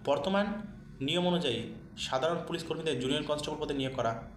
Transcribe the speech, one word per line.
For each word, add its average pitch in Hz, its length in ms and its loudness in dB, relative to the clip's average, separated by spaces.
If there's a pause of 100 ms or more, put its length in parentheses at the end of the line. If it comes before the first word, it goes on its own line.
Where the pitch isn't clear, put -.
বর্তমান 190 420 4 (540)
নিয়ম 170 260 2
অনুযায়ী 143 460 2 (260)
সাধারণ 160 380 2 (100)
পুলিশ 165 180 -4
কর্মীদের 156 360 0
জুনিয়র 143 220 2
কনস্টেবল 147 380 0
পদে 147 140 0
নিয়োগ 131 200 0
করা 113 280 0 (140)